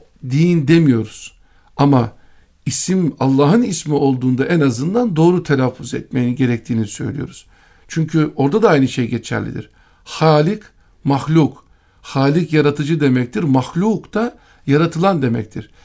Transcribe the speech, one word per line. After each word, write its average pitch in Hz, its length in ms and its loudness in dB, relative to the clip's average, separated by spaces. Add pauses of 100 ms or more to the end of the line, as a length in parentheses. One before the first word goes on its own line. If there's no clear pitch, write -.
(300)
din 160 380 2
demiyoruz. 135 720 2 (400)
Ama 135 340 2 (540)
isim 175 540 -2
Allah'ın 143 440 2
ismi 156 300 -4
olduğunda 131 520 0
en 170 140 0
azından 156 560 -2
doğru 170 280 4
telaffuz 131 500 -2
etmenin 123 420 -4
gerektiğini 120 520 -2
söylüyoruz. - 600 -10 (400)
Çünkü 156 480 0
orada 143 260 0
da 214 80 4
aynı 139 180 4
şey 123 200 -4
geçerlidir. 110 640 -8 (340)
Halik, 160 600 0 (400)
mahluk. 143 640 0 (340)
Halik 147 520 0
yaratıcı 147 460 0
demektir. 127 440 0
Mahluk 170 680 -2
da 233 240 -4 (300)
yaratılan 165 540 0
demektir. 117 480 -6 (160)